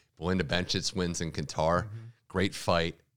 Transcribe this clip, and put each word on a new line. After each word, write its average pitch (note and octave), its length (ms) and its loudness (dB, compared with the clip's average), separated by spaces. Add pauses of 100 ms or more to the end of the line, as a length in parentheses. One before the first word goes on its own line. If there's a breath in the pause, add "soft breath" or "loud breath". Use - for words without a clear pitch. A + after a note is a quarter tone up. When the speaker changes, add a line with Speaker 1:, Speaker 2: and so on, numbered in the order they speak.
(200 soft breath)
Speaker 1:
Belinda F2+ 240 2
Bencic F2 520 -2
wins F2 260 0
in D#2+ 100 -4
Qatar. E2 520 2
Speaker 2:
Mm-hmm. G#2+ 140 -8 (300 loud breath)
Speaker 1:
Great F#2 280 0
fight, E2+ 400 2 (220)